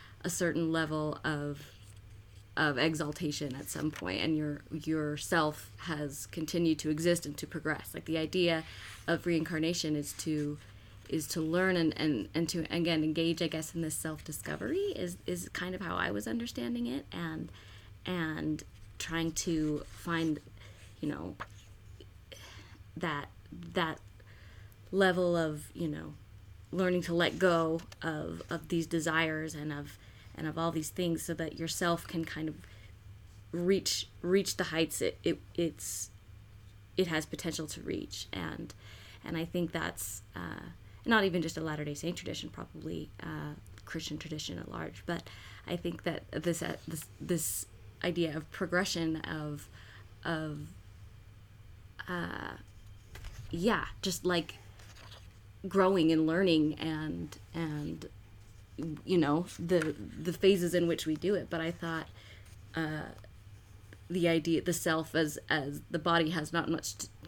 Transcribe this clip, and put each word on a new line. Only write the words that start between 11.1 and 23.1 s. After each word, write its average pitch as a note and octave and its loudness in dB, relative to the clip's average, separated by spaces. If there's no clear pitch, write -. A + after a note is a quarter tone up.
is D3+ 0
to - 0
learn F3+ 6
and, D#3+ 6
and, C3 2
and E3 4
to, E3+ 0
again, E3 4
engage, E3 2
I E3 4
guess, D#3+ -4
in E3+ 0
this D#3 0
self-discovery D#3+ -2
is, F3 -4
is F3+ -2
kind F#3 -2
of F#3 -6
how E3+ -2
I F2+ 2
was G#3 0
understanding A#3+ 0
it, C4 -2
and, E3 -4
and D#3 0
trying E3 0
to D#3 2
find, E3 0
you D3+ -2
know, E2+ -4
that, D3+ -2